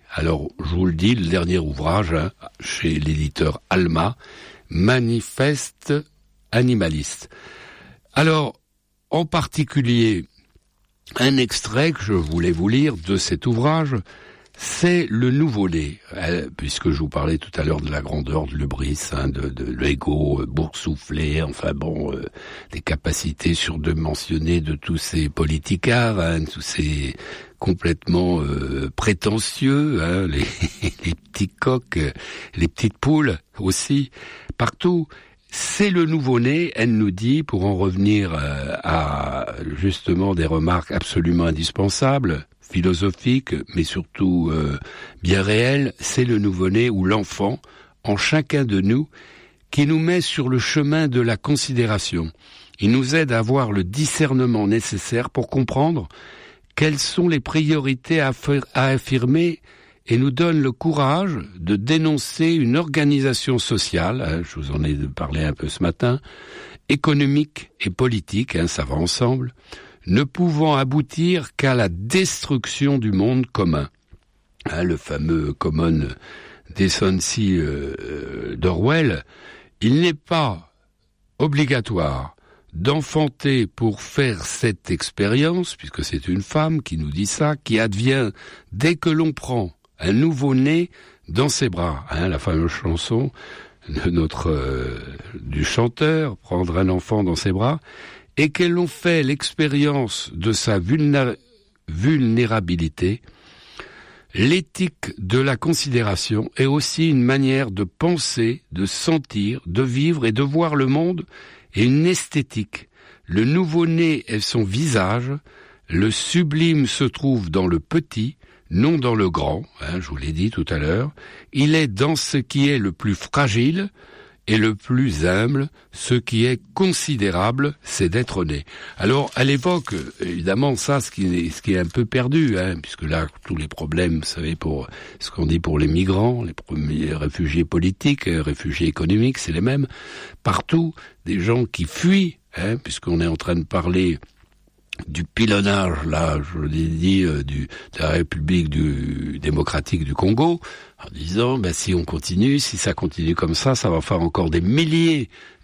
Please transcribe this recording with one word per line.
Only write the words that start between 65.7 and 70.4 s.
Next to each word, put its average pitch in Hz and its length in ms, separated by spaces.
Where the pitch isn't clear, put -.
matin, 120 380
économique 143 800
et - 100
politique, 113 640
hein, 85 100
ça - 180
va 64 120
ensemble, 123 580
ne 101 160
pouvant 156 540